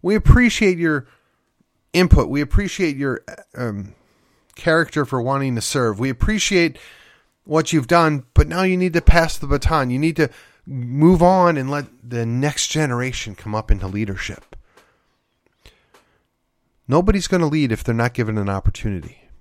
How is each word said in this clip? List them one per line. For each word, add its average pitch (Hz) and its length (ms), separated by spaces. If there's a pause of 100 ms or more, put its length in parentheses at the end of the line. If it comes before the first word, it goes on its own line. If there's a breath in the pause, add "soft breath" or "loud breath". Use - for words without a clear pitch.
We 190 120
appreciate 214 600
your 156 300 (840 soft breath)
input. 160 360
We 143 120
appreciate 170 560
your, 135 260 (340)
um, 101 380 (600)
character 160 500
for 127 180
wanting 135 320
to 113 60
serve. 110 380
We 131 120
appreciate 180 680 (680 loud breath)
what 156 280
you've 147 160
done, 156 360 (100)
but 156 120
now 170 160
you 185 140
need 180 160
to 170 80
pass 165 360
the 151 100
baton. 143 440
You 127 80
need 156 180
to 147 140 (360 soft breath)
move 139 560
on 175 340
and 135 140
let 143 160 (220)
the 120 160
next 127 440
generation 123 680
come 107 200
up 110 160
into 98 180
leadership. 98 680 (2250 soft breath)
Nobody's 180 400
gonna 175 220
lead 143 240
if 107 100
they're 120 120
not 117 200
given 110 240
an 101 100
opportunity. 98 800 (120)